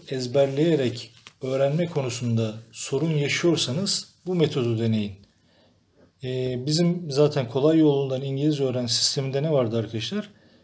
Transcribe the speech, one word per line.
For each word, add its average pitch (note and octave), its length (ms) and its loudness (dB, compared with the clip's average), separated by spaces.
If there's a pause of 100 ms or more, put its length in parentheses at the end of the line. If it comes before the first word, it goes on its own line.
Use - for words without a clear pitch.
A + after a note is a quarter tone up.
ezberleyerek C3+ 1040 0 (300)
öğrenme C#3 440 0
konusunda A#2 680 -2 (180)
sorun D3 380 -2
yaşıyorsanız D3+ 1040 0 (120)
bu F3+ 80 -2
metodu B2+ 440 2
deneyin. A2 340 0 (1120)
Ee, B2+ 420 -4
bizim E3+ 440 0
zaten C#3+ 380 2
kolay D3+ 300 4
yolundan C#3 440 2
İngilizce C#3 420 0
öğren B2 220 -2
sisteminde C3 560 -2
ne D#3+ 100 0
vardı A#2 260 0
arkadaşlar? A2+ 520 -6 (340)